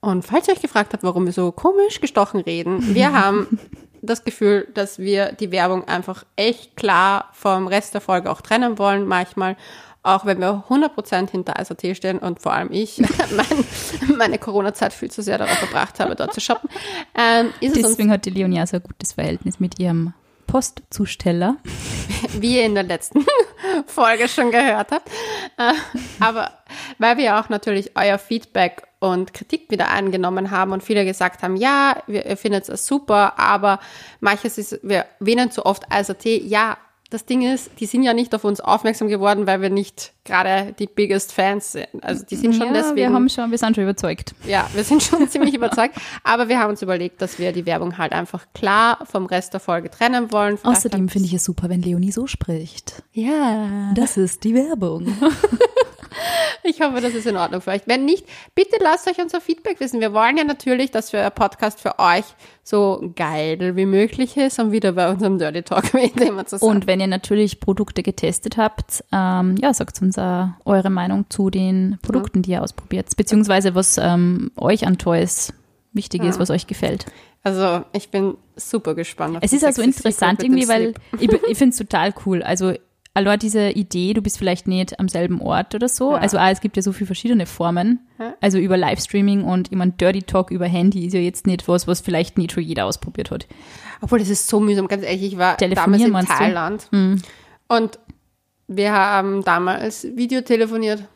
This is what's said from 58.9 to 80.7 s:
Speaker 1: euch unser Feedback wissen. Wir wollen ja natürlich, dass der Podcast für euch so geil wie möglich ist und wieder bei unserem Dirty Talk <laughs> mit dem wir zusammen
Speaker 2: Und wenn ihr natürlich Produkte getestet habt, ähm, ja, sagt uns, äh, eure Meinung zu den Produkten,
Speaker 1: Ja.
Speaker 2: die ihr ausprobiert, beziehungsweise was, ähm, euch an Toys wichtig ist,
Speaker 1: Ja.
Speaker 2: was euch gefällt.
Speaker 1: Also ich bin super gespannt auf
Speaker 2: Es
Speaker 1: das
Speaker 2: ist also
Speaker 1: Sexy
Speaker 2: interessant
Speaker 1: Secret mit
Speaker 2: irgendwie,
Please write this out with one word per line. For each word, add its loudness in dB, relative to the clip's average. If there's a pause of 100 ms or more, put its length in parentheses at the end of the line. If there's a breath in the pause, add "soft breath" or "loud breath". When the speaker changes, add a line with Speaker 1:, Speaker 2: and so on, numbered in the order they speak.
Speaker 1:
euch -2
unser -2
Feedback -4
wissen. -4
Wir 0
wollen 2
ja 2
natürlich, 0
dass -4
der 0
Podcast -2
für -4
euch 4 (380 soft breath)
so 0
geil -2
wie 2
möglich 2
ist 0
und 2
wieder 2
bei 2
unserem 0
Dirty -2
Talk -2
<laughs> -
mit 4
dem 4
wir -6
zusammen 2
Speaker 2:
Und 0
wenn 2
ihr 0
natürlich 0
Produkte -2
getestet -4
habt, -2 (100)
ähm, 2
ja, 4
sagt -4
uns, 2
äh, 0 (180)
eure 2
Meinung 0
zu 0
den 0
Produkten, 0
Speaker 1:
Ja. 2
Speaker 2:
die -2
ihr -2
ausprobiert, -4
beziehungsweise 4
was, 2
ähm, 2
euch 0
an 4
Toys 0 (400)
wichtig -4
ist, 2
Speaker 1:
Ja. -2
Speaker 2:
was 0
euch -2
gefällt. -4 (360 loud breath)
Speaker 1:
Also 0 (100)
ich -4
bin 0 (200)
super -4
gespannt -6
auf -6
Speaker 2:
Es 2
Speaker 1:
das 4
Speaker 2:
ist 2
also 2
Speaker 1:
Sexy 4
Speaker 2:
interessant 0
Speaker 1:
Secret 2
mit 4
Speaker 2:
irgendwie, 2